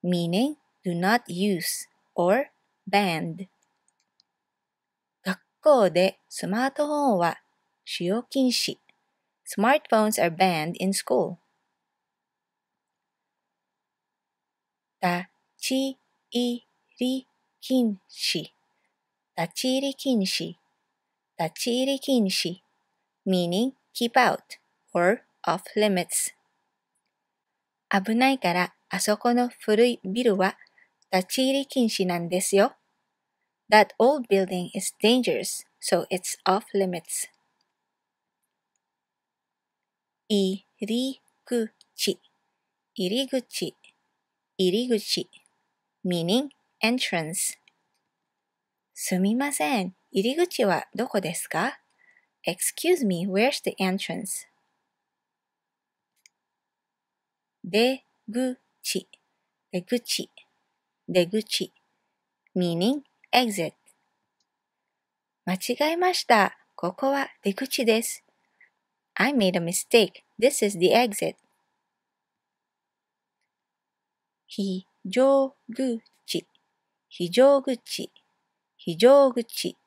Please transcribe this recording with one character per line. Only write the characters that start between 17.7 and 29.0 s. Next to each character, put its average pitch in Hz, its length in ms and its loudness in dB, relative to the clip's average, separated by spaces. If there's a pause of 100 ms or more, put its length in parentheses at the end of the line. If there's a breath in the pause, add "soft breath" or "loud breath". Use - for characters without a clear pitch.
止、 - 400 -6 (880)
立 170 160 -6
ち 254 240 -2
入 269 120 -2
り 269 60 -10
禁 254 260 0
止、 175 340 -6 (840)
立 165 160 -4
ち 247 300 -2
入 - 20 0
り 277 140 -2
禁 247 260 2
止。 185 360 -4 (680)
Meaning, 185 440 0 (200)
keep 233 200 -4
out 247 260 4 (540)
or 180 300 2 (200)
off 165 200 -2 (120)
limits. 202 580 0 (1600)
危 202 260 0
な 262 140 4
い 262 100 0
か 175 140 0
ら、 180 200 0 (140)
あ 185 140 -6